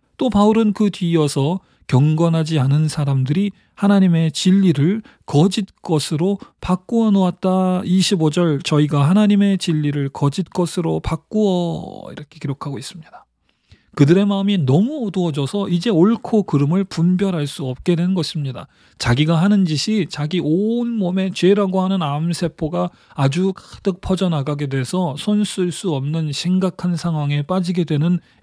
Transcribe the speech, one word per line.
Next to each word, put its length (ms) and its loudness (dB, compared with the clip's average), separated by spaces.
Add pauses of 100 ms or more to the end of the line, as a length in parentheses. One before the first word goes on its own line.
(180)
또 120 -2
바울은 440 4
그 180 0
뒤이어서 680 0 (260)
경건하지 720 2
않은 300 2
사람들이 600 0 (240)
하나님의 580 4
진리를 680 2 (240)
거짓 420 2 (140)
것으로 560 -2 (220)
바꾸어 520 0
놓았다. 760 0
이십오 440 2
절, 320 0
"저희가 460 2
하나님의 500 4
진리를 520 -2
거짓 400 -2
것으로 500 -2
바꾸어." 1120 -4
이렇게 280 -18
기록하고 380 -8
있습니다. 460 -16 (720)
그들의 320 4
마음이 320 0
너무 480 0
어두워져서 640 -4
이제 200 -2
옳고 540 2
그름을 400 0
분별할 640 -2
수 180 -10
없게 300 -2
된 180 0
것입니다. 540 -6 (320)
자기가 420 2
하는 240 4
짓이 420 -2
자기 320 -4
온 520 -2
몸에 400 -2
죄라고 500 2
하는 220 0
암세포가 880 -4 (240)
아주 400 0
가득 440 -6
퍼져나가게 680 -2
돼서 500 -2
손 240 0
쓸 300 -2
수 240 -4
없는 360 -4
심각한 640 -2
상황에 460 -2
빠지게 440 -2
되는 340 0 (240)